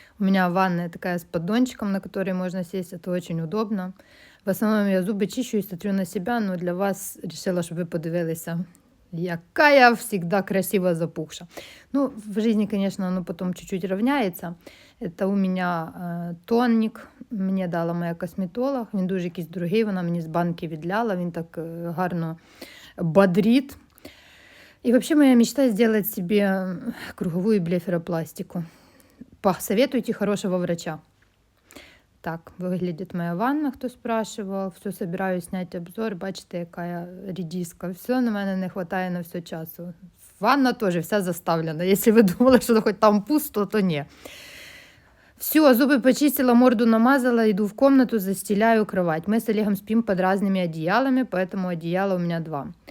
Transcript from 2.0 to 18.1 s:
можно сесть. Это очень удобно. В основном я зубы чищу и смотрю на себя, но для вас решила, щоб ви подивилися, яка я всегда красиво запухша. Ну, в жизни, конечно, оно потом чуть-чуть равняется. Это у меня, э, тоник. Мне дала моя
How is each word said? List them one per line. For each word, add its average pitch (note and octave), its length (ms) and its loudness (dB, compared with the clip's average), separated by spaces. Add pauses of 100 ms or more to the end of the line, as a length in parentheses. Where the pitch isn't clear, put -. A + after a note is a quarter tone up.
можно F#3 300 -4
сесть. F3+ 280 -8
Это F3+ 200 -8
очень F3 280 -4
удобно. F#3+ 540 -4 (500)
В - 60 -4
основном G#3 380 2
я F#3+ 160 2
зубы G3+ 240 -2
чищу A#3+ 300 -4
и G3+ 40 0
смотрю G3 320 -6
на F#3+ 120 0
себя, G#3+ 340 -4
но F#3+ 180 -2
для F3 160 -2
вас F#3+ 500 -4
решила, F3 380 -4
щоб E3+ 160 -6
ви F3 80 -4
подивилися, E3+ 800 -4 (460)
яка F3 580 0
я B3+ 220 8
всегда G3 500 -2
красиво F#3 540 0
запухша. D#3+ 520 -8 (460)
Ну, C4+ 180 0 (140)
в G#3 160 -4
жизни, G#3+ 240 2
конечно, G3 420 -2
оно F3+ 160 -4
потом F3+ 300 -6
чуть-чуть F#3+ 320 -8
равняется. F#3+ 680 -2 (440)
Это G3 280 -4
у G3+ 80 0
меня, F3+ 600 -2
э, F3 400 -8 (100)
тоник. A3+ 640 2 (220)
Мне F#3+ 380 -2
дала E3+ 260 -2
моя E3+ 220 -4